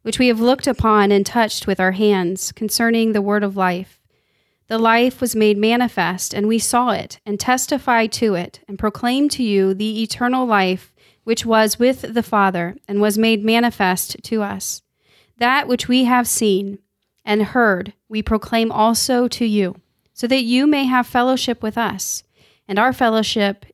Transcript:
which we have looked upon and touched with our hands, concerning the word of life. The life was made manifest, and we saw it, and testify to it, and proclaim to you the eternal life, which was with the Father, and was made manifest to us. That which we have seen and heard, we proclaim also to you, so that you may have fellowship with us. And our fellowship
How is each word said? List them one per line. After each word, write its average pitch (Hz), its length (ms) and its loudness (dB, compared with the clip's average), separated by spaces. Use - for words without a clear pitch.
which 220 160 -6
we 254 100 4
have 220 120 2
looked 254 260 2
upon 214 460 4
and 202 120 4
touched 220 420 -2
with 196 140 -2
our 185 120 2
hands, 190 600 0
concerning 226 600 0
the 208 100 0
word 202 220 0
of 196 120 -4
life. 185 440 -4
The 226 100 -4
life 226 420 2
was 233 160 -2
made 214 220 4
manifest, 214 760 0
and 202 140 -2
we 226 100 2
saw 247 320 0
it, - 340 -6
and 208 140 -6
testify 254 720 0
to 220 260 -2
it, - 320 -8
and 196 120 -14
proclaim 247 520 -2
to - 120 -6
you 196 320 2
the 214 280 -4
eternal 247 420 -2
life, 190 480 0
which 226 240 -4
was 220 320 2
with 254 360 0
the 233 80 0
Father, 185 540 -2
and 202 120 0
was 208 180 2
made 220 260 2
manifest 220 800 0
to 220 180 -4
us. 202 400 -8
That 262 300 0
which 247 180 -2
we 254 180 4
have 247 220 4
seen 196 520 0
and 214 180 0
heard, 202 500 0
we 220 140 -4
proclaim 226 500 -2
also 233 560 2
to 240 160 -4
you, 208 320 0
so - 140 -8
that 262 160 2
you 247 240 2
may 294 180 2
have 254 220 0
fellowship 247 560 0
with 214 160 -6
us. 202 440 -6
And 196 100 -2
our 247 140 2
fellowship 220 800 0